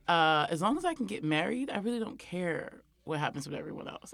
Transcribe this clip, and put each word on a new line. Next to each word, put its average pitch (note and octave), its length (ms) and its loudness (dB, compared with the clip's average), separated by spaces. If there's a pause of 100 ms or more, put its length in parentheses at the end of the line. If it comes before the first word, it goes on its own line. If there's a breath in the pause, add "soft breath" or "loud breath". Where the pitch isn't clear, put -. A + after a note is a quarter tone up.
uh, D#3+ 440 6
as E3 100 -2
long G#3+ 160 4
as F4 80 -4
I E4+ 100 2
can A3+ 120 -4
get G3 180 -6
married, F#3+ 460 0
I G#3 80 -2
really A#3 200 -2
don't - 200 -6
care F3 640 -4 (220)
what D3+ 160 -2
happens C#3+ 280 -2
with C#3+ 100 -6
everyone D#3 300 -8
else. - 260 -14